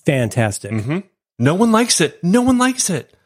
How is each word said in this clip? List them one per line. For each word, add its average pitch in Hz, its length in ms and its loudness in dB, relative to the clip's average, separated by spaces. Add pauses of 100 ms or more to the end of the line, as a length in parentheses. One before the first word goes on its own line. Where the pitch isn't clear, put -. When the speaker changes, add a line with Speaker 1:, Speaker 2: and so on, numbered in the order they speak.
Speaker 1:
fantastic. 113 640 -2
Speaker 2:
Mm-hmm. 113 280 -6 (400)
No 131 160 2
one 220 180 2
likes 226 280 0
it. - 240 -2
No 190 180 4
one 254 140 2
likes 247 320 0
it. 156 240 -6 (140)